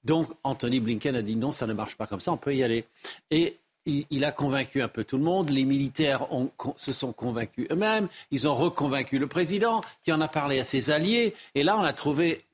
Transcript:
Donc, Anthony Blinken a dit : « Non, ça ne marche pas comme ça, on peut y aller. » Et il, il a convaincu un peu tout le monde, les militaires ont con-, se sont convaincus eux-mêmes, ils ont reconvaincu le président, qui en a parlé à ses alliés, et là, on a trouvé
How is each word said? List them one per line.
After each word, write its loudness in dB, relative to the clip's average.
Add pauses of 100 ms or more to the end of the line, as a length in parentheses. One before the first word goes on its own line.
Donc, 2 (140)
Anthony -2
Blinken -2
a -2
dit : « -4
Non, 0
ça -4
ne -2
marche -6
pas -6
comme -8
ça, -2
on 0
peut -2
y 2
aller. » 0 (460)
Et 2 (280)
il, 0
il 0
a 0
convaincu -2
un 0
peu -6
tout -4
le 0
monde, 0
les 2
militaires 0
ont -2
con-, -6
se -6
sont -4
convaincus -4
eux-mêmes, 2 (240)
ils 0
ont 4
reconvaincu 0
le 0
président, 0 (220)
qui 2
en 2
a 0
parlé 0
à 0
ses 0
alliés, 2 (220)
et 4
là, 4
on 2
a 2
trouvé 0 (100)